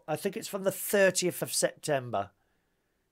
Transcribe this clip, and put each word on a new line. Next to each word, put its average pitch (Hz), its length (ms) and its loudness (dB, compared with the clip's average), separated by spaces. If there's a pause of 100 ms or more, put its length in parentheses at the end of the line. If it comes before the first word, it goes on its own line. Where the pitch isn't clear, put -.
I 156 80 -2
think 196 220 -6
it's - 100 -8
from 196 160 -6
the 190 80 2
thirtieth 190 720 2
of 143 100 -4
September. 123 800 0 (840)